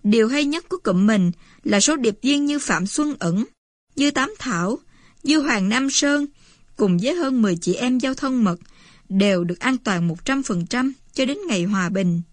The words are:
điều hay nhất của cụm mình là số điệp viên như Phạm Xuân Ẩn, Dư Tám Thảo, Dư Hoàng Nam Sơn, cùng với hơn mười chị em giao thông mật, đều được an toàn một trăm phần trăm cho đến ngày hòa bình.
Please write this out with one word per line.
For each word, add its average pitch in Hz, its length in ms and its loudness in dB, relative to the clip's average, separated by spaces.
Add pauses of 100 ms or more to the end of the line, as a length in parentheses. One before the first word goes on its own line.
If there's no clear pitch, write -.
điều 220 240 4
hay 285 180 0
nhất 311 240 -4
của 370 140 -4
cụm 190 240 2
mình 196 240 4 (320)
là 302 160 2
số 302 160 2
điệp 220 260 0
viên 285 240 2
như 294 140 -2
Phạm 180 280 -2
Xuân 294 320 -2
Ẩn, 180 260 -2 (500)
Dư 285 160 0
Tám 285 280 -2
Thảo, 202 400 -2 (440)
Dư 302 180 2
Hoàng 214 280 0
Nam 262 200 0
Sơn, 285 380 0 (480)
cùng 185 220 2
với 262 180 0
hơn 269 260 0
mười 185 160 2
chị 175 160 -2
em 247 260 0
giao 262 140 -2
thông 262 300 -2
mật, 175 160 0 (500)
đều 190 340 2
được 175 160 -4
an 254 180 0
toàn 175 300 -2
một 165 180 -6
trăm 269 180 -2
phần 175 220 -4
trăm 254 280 -2 (200)
cho 262 120 0
đến 285 120 -4 (100)
ngày 190 160 0
hòa 185 260 -2
bình. 180 320 0 (120)